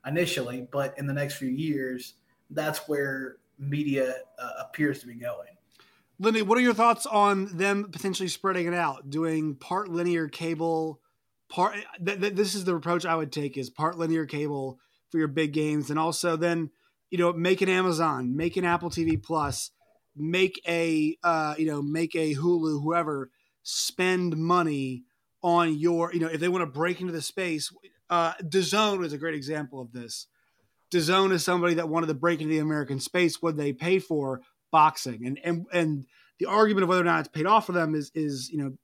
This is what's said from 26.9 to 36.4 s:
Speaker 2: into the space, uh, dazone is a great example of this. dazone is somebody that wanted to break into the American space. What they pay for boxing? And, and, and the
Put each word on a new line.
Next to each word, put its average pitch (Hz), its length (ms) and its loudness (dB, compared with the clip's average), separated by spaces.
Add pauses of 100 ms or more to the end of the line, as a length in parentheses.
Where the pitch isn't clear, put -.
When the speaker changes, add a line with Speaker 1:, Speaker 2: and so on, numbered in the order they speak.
Speaker 2:
into 185 100 -4
the 165 100 -6
space, 160 520 -4 (360)
uh, 170 260 2
dazone 190 680 2
is 151 100 -4
a 147 40 -8
great 156 180 -4
example 143 460 -6
of 120 100 -14
this. 120 360 -12 (640)
dazone 185 400 4
is 175 120 2
somebody 175 320 2
that 165 140 -2
wanted 160 180 0
to 156 60 -2
break 156 280 0
into 156 120 -2
the 156 60 2
American 151 400 -2
space. 175 420 0
What 165 160 0
they 147 160 0
pay 175 260 2
for 139 420 -2 (300)
boxing? 143 540 4
And, 135 180 -4
and, 170 300 -2
and 156 320 0 (340)
the 180 80 0